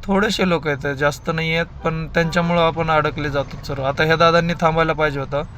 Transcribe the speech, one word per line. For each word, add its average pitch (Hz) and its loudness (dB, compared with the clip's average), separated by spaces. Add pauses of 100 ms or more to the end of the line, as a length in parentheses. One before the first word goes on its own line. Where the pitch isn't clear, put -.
थोडेसे 196 2
लोक 160 0
आहेत, 143 -2
जास्त 147 -2
नाही 160 -2
आहेत, 170 0 (180)
पण 160 -2
त्यांच्यामुळं 170 2
आपण 165 2
अडकले 151 0
जातो 139 -4
सर्व. 135 -6
आता 139 0
ह्या 160 4
दादांनी 165 4
थांबायला 160 2
पाहिजे 147 0
होतं 135 -4 (160)